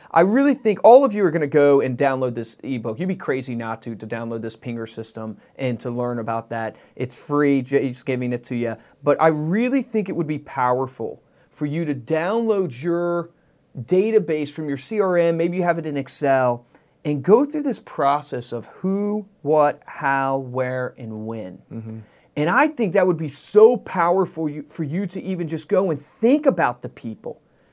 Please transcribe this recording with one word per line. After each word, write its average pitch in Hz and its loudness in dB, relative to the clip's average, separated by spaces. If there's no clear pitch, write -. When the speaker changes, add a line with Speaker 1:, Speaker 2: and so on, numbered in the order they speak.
Speaker 1:
I 165 6
really 254 4
think 214 0
all 262 12
of 247 2
you 208 0
are 160 4
gonna 156 0
go 143 6
and 127 -2
download 131 0
this 113 -8
ebook. 117 -6
You'd 175 -4
be 185 -4
crazy 131 -4
not 113 -8
to, 117 -10
to 110 -14
download 113 -8
this 113 -10
Pinger 117 -10
system 110 -12
and 123 -4
to 127 -8
learn 120 -4
about 113 -6
that. 113 -6
It's - -10
free, 143 2
Jay's 131 -2
giving 127 -4
it 123 -6
to 123 -6
you. 117 -4
But 147 2
I 160 6
really 202 0
think 208 -4
it 185 -4
would 165 -4
be 151 -6
powerful 127 -2
for - -6
you 156 -2
to 147 -2
download 170 -2
your 170 -2
database 170 0
from 156 -8
your 143 -2
C 208 -4
R 185 2
M, 170 2
maybe 175 -2
you 180 0
have 170 0
it 160 -6
in 151 -6
Excel, 131 0
and 147 -2
go 220 6
through 294 -6
this 269 -4
process 139 -2
of 117 -8
who, 202 -4
what, 147 2
how, 135 -2
where, 127 -4
and 110 -10
when. 107 -10
Speaker 2:
Mm-hmm. 110 -12
Speaker 1:
And 151 0
I 262 4
think 226 -2
that 190 4
would 170 2
be 160 -4
so 220 4
powerful 175 0
you, 147 -10
for - -8
you 170 -4
to 190 -10
even 175 -6
just 156 -8
go 190 2
and 143 -4
think 285 2
about 143 2
the 123 -8
people - -12